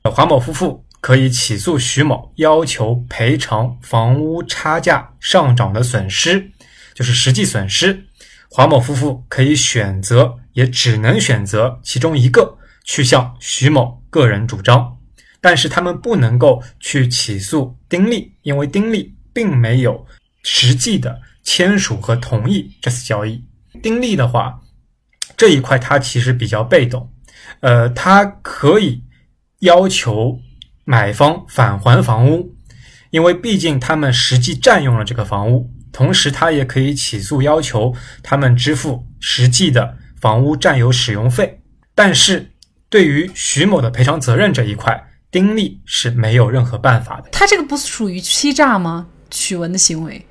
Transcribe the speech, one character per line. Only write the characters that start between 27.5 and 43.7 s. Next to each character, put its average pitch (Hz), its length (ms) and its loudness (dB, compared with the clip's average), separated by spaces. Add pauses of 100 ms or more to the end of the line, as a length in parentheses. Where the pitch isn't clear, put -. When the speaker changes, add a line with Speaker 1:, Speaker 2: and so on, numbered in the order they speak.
Speaker 1:
呃， 120 280 4
它 190 360 4 (160)
可 160 380 2
以 147 240 -2 (560)
要 180 280 6
求 120 520 -2 (460)
买 110 260 2
方 147 360 0
返 101 320 0
还 123 220 4
房 120 280 2
屋， 175 260 -2 (540)
因 160 140 2
为 175 100 6
毕 196 240 -2
竟 147 220 -2
他 160 160 -2
们 147 160 0
实 123 280 0
际 131 160 -2
占 185 280 4
用 123 140 0
了 107 60 -2
这 107 100 -6
个 113 120 -4
房 101 260 -2
屋， 123 180 0 (220)
同 156 220 0
时 156 180 0
他 165 200 0
也 143 120 0
可 127 160 -4
以 135 140 0
起 - 260 -6
诉 131 220 -2
要 151 200 2
求 123 320 -2 (300)
他 - 140 -2
们 127 180 4
支 123 200 0
付 135 300 -6 (140)
实 - 300 0
际 165 200 2
的 120 280 0 (240)
房 113 220 2
屋 147 120 0
占 151 220 0
有 120 140 2
使 120 220 -2
用 107 160 -2
费。 - 320 -4 (340)
但 196 180 4
是 160 380 0 (380)
对 196 160 4
于 151 280 0
徐 - 320 -2
某 190 160 2